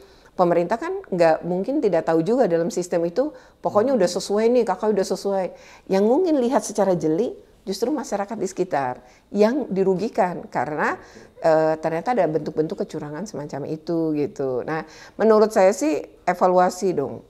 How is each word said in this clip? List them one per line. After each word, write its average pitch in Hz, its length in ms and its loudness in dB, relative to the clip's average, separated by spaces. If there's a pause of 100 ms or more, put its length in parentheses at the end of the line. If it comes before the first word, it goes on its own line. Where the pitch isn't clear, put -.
(320)
pemerintah 175 480 2
kan 381 300 -8
nggak 170 340 4
mungkin 196 400 -2
tidak 165 240 0
tahu 165 160 2
juga 226 240 2
dalam 170 240 0
sistem 175 320 -2
itu, 254 300 -2 (260)
pokoknya 208 380 2
udah 175 100 4
sesuai 202 400 0
nih, 247 160 4
kakak 208 300 0
udah 190 100 2
sesuai. 196 420 -2 (440)
Yang 190 160 2
mungkin 302 340 2
lihat 240 240 0
secara 196 320 0
jeli 160 400 -2 (320)
justru 226 240 -4
masyarakat 202 480 -6
di 190 80 -4
sekitar 139 560 -4 (240)
yang 220 400 0
dirugikan 190 800 -2
karena, 151 480 -2 (480)
eh, 156 320 4
ternyata 165 400 -2
ada 185 80 4
bentuk-bentuk 156 560 -2
kecurangan 151 480 -8
semacam 147 400 -10
itu 160 480 -2
gitu. 131 480 -2
Nah, 170 240 -6 (320)
menurut 214 320 6
saya 196 240 4
sih 294 240 -2 (240)
evaluasi 180 720 2
dong, 127 340 -4